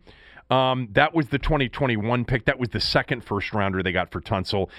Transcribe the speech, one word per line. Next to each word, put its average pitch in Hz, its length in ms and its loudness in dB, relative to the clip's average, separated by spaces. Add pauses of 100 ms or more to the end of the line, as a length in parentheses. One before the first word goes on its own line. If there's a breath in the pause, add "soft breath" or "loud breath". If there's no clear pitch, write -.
(480 loud breath)
um, 127 440 2
that 143 200 2
was 160 140 0
the 165 120 0
twenty 143 300 0
twenty-one 120 560 0
pick. 120 220 -2
That 139 120 2
was 123 100 -2
the 127 120 -4
second 131 440 0
first - 280 -4
rounder 98 300 0
they 90 80 0
got 90 220 0
for 90 80 -6
Tunsil. 95 580 -2